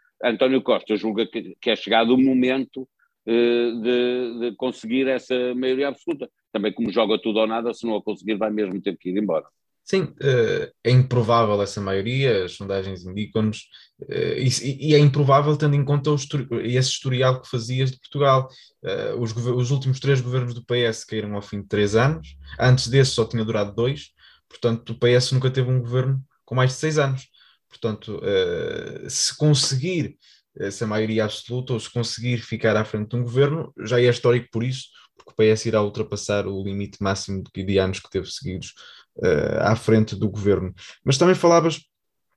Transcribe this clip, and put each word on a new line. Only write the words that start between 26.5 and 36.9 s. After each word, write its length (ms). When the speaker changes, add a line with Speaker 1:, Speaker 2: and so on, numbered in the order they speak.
Speaker 2:
mais 180
de 40
seis 220
anos. 280
Portanto, 540
eh, 840
se 280
conseguir 800
essa 320
maioria 380
absoluta 480
ou 80
se 100
conseguir 480
ficar 380
à 80
frente 240
de 80
um 60
governo, 560
já 200
é 60
histórico 480
por 100
isso, 220
porque 160
o 20
P 120
S 220
irá 140
ultrapassar 640
o 160
limite 400